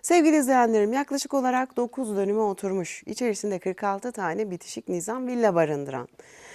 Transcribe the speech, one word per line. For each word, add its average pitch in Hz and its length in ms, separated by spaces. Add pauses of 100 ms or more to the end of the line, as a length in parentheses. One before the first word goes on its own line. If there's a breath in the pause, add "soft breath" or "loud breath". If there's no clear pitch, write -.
Sevgili 320 340
izleyenlerim, 240 560
yaklaşık 277 420
olarak 254 420
dokuz 240 400
dönüme 202 240
oturmuş, 190 640
içerisinde 208 520
kırk 185 260
altı 202 280
tane 196 380
bitişik - 380
nizam 214 380
villa 233 280
barındıran, 143 540 (460 loud breath)